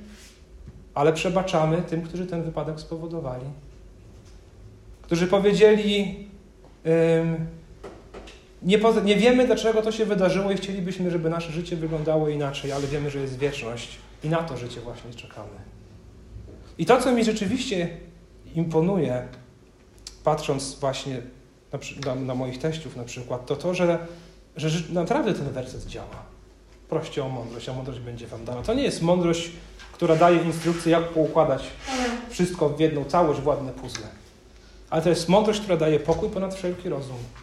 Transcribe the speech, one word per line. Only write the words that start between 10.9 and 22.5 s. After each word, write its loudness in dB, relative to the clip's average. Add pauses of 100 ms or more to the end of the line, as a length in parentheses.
żeby 0
nasze -4
życie -6
wyglądało 0
inaczej, -2
ale -2
wiemy, -4
że -6
jest -4
wieczność -4 (260)
i -4
na 0
to -8
życie -10
właśnie -14
czekamy”. -16 (1200)
I -2
to, 8
co 2
mi 4
rzeczywiście 0 (640)
imponuje, 0 (960)
patrząc -2
właśnie -6 (500)
na -6
przy-, -14
na, -2
na -6
moich -6